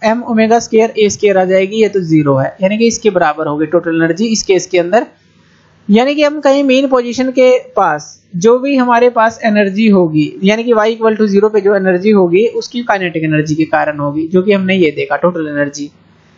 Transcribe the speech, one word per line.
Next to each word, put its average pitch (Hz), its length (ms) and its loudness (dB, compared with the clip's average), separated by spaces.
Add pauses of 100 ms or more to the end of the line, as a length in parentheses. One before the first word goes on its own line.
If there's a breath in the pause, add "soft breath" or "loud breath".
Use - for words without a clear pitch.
M 233 200 0
omega 220 360 2
square 220 340 0
A 214 160 2
square 202 260 0
आ 185 80 2
जाएगी, 190 360 0
ये 208 80 2
तो 202 120 -2
ज़ीरो 156 360 2
है, 135 240 -4
यानी 196 160 0
कि 233 100 2
इसके 220 240 0
बराबर 175 360 -2
होगी 151 200 -4
total 165 280 -2
energy 165 320 -2
इस 220 160 -2
केस 180 240 0
के 180 120 -2
अंदर। 180 260 0 (840 soft breath)
यानी 240 280 2
कि 302 80 0
हम 294 180 -2
कहीं 277 220 2
main 269 240 2
position 254 440 -2
के 254 260 4 (160)
पास 160 420 -2 (220)
जो 226 220 4
भी 277 180 -2
हमारे 247 340 2
पास 226 340 0
एनर्जी 208 440 0
होगी, 160 420 2 (120)
यानी 214 200 0
कि 240 100 0
Y 214 140 2
equal 220 300 0
to 214 100 0
zero 202 260 2
पे 214 80 2
जो 202 140 2
एनर्जी 190 360 0
होगी 190 420 2
उसकी - 300 -8
kinetic 180 400 -4
energy 151 320 -2
के 156 100 0
कारण 151 340 -2
होगी, 147 280 -4
जो 185 140 0
कि 202 120 0
हमने 190 220 0
ये 170 160 2
देखा 143 260 -4
total 170 320 -2
energy। 143 400 -6 (480 soft breath)